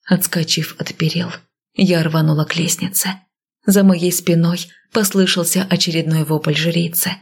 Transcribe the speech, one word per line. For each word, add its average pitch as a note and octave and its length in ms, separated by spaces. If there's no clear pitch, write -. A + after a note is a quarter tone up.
Отскочив E3 720
от - 160
перил, E3+ 340
я F3 300
рванула D#3 420
к - 100
лестнице. F3+ 640
За G3 180
моей F3+ 280
спиной E3+ 600
послышался F#3+ 760
очередной D#3+ 540
вопль D3+ 320
жрицы. E3+ 560